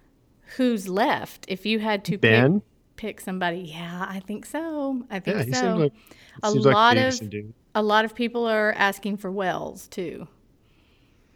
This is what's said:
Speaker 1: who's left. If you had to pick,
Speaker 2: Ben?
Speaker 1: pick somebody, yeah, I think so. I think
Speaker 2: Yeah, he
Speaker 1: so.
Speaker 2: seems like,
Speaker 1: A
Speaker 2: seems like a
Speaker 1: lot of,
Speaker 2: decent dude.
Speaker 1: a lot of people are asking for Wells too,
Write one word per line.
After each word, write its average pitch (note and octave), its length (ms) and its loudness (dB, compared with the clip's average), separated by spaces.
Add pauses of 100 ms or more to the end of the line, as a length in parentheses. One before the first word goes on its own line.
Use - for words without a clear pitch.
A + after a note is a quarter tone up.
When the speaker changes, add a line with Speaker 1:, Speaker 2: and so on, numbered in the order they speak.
(560)
Speaker 1:
who's A#3 320 2
left. F#3 600 -2
If F#3 180 -8
you A3 120 2
had G#3 280 -2
to E3+ 60 -2
pick, G3 80 -4
Speaker 2:
Ben? B2+ 420 6 (340)
Speaker 1:
pick - 240 -12
somebody, F3+ 380 -4 (160)
yeah, F3 340 -10
I G3 120 -10
think - 260 -10
so. D4 640 -6
I F#3+ 100 -6
think G3+ 180 -2
Speaker 2:
Yeah, A#2 60 -2
he A#2+ 80 -4
Speaker 1:
so. B3+ 80 0
Speaker 2:
seems F#3+ 200 0
like, C#3+ 120 2 (500)
Speaker 1:
A G#3+ 80 0
Speaker 2:
seems G#3+ 160 2
like - 60 8
a G#3 40 6
Speaker 1:
lot A#3 200 6
of, C4 160 4
Speaker 2:
decent A#3+ 180 -8
dude. G#2 220 -10 (220)
Speaker 1:
a G#3+ 80 2
lot G#3+ 220 4
of A3+ 100 -6
people A#3 320 -2
are G#3+ 300 2
asking G3 420 0
for F#3+ 120 -8
Wells F#3 580 -4
too, E3+ 400 -10 (1080)